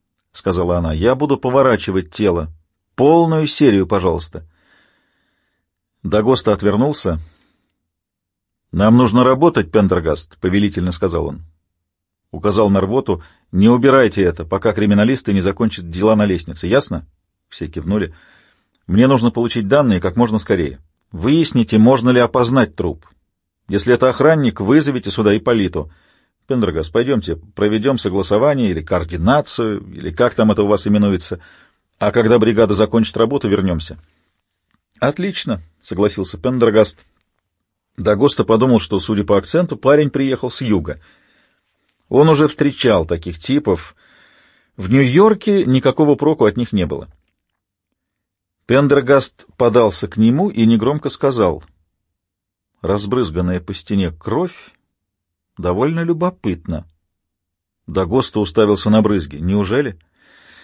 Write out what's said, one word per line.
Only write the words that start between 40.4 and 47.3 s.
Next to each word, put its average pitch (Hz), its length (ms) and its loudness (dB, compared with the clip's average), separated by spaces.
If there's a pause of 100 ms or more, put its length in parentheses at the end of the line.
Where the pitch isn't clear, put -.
с - 120 -10
юга. 82 380 -4 (1080)
Он 147 200 4
уже 151 200 4
встречал 123 560 0
таких 82 340 -8
типов. 127 560 -4 (800)
В 92 140 -6
Нью-Йорке 185 760 2
никакого 131 480 2
проку 143 320 0
от 104 100 0
них 120 160 -6
не 92 140 0
было. 69 220 -10 (1600)